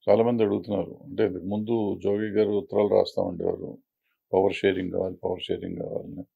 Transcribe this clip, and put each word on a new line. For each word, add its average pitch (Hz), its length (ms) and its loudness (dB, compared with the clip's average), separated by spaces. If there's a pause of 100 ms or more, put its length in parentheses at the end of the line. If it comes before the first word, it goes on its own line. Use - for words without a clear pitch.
చాలామంది 113 340 4
అడుగుతున్నారు. 101 640 -2
అంటే, 92 220 -2
ఇంతకు 90 180 -4
ముందు 107 600 -2
జోగి 104 260 0
గారు 104 180 2
ఉత్తరాలు 104 400 0
రాస్తా 98 340 2
ఉండేవారు, 90 560 -4 (540)
"పవర్ 95 200 6
షేరింగ్ 92 400 0
కావాలి, 90 240 -2
పవర్ 92 260 -4
షేరింగ్ 90 340 -6
కావాలని." 92 480 -8 (120)